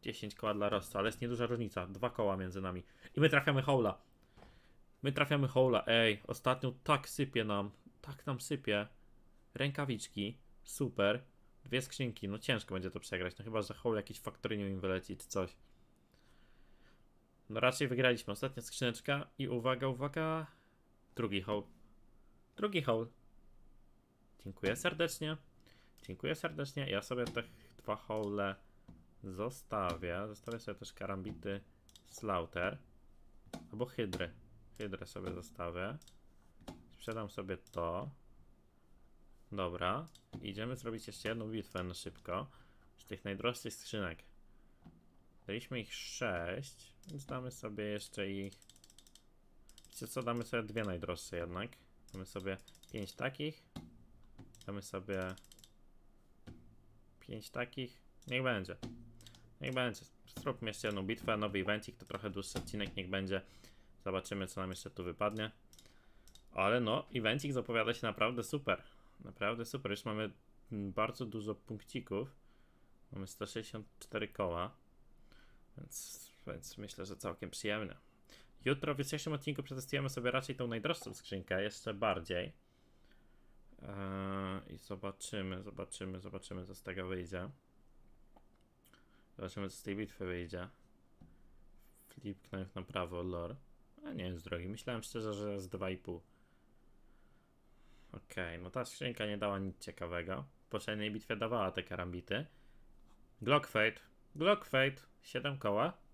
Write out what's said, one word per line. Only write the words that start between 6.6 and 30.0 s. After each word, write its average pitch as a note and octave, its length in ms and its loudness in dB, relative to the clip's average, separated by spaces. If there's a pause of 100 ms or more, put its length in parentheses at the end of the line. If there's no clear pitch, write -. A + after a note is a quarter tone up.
tak C#3 240 4
sypie C3+ 360 2
nam, G2+ 260 2 (300)
tak - 260 -10
nam C3 140 0
sypie. G#2+ 460 4 (680)
Rękawiczki, C3 840 0 (260)
super. A2+ 580 4 (420)
Dwie B2+ 180 2
skrzynki, B2 460 -2
no G#2 100 -2
ciężko A2 360 0
będzie F#2 160 0
to F2+ 100 -6
przegrać, F2+ 380 -2
no G2+ 60 -10
chyba, A2 180 0
że - 120 -4
Hole A2+ 220 2
jakiś G#2 240 -4
faktorynią G#2 460 -2
im F#2+ 140 0
wyleci F#2 360 0
czy - 120 -14
coś. - 280 0 (1900)
No A2 120 0
raczej B2+ 280 6
wygraliśmy, B2 440 6
ostatnia C3 300 -2
skrzyneczka C#3 640 0 (120)
i C3+ 100 0
uwaga, B2 400 4
uwaga. D#3 580 0 (680)
Drugi G2 280 2
Hole. G#2 200 2 (960)
Drugi G3 260 4
Hole. A#2 240 4 (1400)
Dziękuję G2 320 0
serdecznie. D#3+ 600 0 (680)
Dziękuję C#3+ 320 -2
serdecznie. D3 560 -4
Ja G2 120 2
sobie B2 220 0
te A#2 180 -2 (360)
dwa G#2+ 180 -2
Hole G#2 580 0 (680)
zostawię. F#2 1040 -2